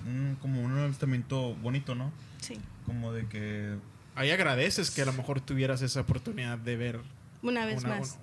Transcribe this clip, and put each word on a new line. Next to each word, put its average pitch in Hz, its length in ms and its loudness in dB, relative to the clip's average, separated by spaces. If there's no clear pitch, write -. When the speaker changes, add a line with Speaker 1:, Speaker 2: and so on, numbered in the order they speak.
Speaker 1:
un, 135 340 0
como 135 220 0
un 127 160 2
avistamiento 131 760 0
bonito, 127 400 0
¿no? 135 160 -2
Speaker 2:
Sí. 226 180 -8
Speaker 1:
Como 117 280 -2
de 113 140 -2
que 104 500 -4
Speaker 3:
Ahí 135 160 4
agradeces 165 600 4
que 143 120 0
a - 20 4
lo 131 80 4
mejor 131 280 -2
tuvieras 131 420 2
esa 131 180 2
oportunidad 120 560 0
de 117 200 -2
ver 117 240 -2
Speaker 2:
Una 240 240 0
vez 214 180 -2
Speaker 3:
una, 214 140 0
Speaker 2:
más, - 240 -6